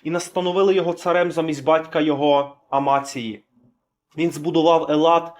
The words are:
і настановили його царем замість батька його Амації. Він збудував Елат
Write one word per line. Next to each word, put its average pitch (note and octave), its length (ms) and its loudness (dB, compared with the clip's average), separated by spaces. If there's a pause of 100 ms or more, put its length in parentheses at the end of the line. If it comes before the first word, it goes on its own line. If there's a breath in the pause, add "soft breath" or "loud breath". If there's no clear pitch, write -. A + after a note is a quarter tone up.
і D#3 80 -6
настановили F3+ 600 0
його F3 200 0
царем F3 380 0
замість D#3 320 -4
батька D#3+ 380 0
його C#3+ 560 0 (120)
Амації. C3+ 760 -2 (760)
Він E3 140 0
збудував D#3+ 600 2
Елат E3 480 2